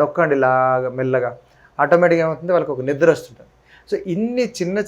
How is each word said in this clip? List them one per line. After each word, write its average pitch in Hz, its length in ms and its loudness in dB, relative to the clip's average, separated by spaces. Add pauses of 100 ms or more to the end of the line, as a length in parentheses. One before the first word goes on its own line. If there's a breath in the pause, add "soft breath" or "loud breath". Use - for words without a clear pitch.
నొక్కండి 147 360 0
ఇలాగా 127 520 2 (100)
మెల్లగా, 127 320 -2 (480 soft breath)
ఆటోమేటిక్‌గా 170 460 4
ఏమవుతుంది, 160 300 -4
వాళ్ళకి 156 200 0
ఒక 127 140 -8
నిద్ర 147 260 2
వస్తుంటుంది. - 340 -18 (400 soft breath)
So 202 60 -4 (180)
ఇన్ని 240 300 -2 (140)
చిన్న 185 200 -4 (100)